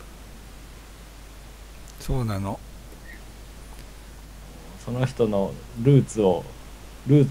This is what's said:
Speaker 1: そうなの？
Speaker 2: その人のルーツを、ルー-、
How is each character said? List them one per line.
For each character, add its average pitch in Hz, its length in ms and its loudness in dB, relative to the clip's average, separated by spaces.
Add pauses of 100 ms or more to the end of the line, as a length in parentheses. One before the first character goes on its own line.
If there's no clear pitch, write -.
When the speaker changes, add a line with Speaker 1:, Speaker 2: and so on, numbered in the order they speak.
(2000)
Speaker 1:
そ - 220 -2
う 120 60 0
な 101 120 0
の？ 98 220 -4 (2250)
Speaker 2:
そ 117 60 -8
の 123 160 0
人 117 220 2
の 98 260 2 (260)
ル 131 220 8
ー - 20 -4
ツ - 160 -2
を、 87 240 6 (600)
ル 143 180 8
ー-、 139 60 2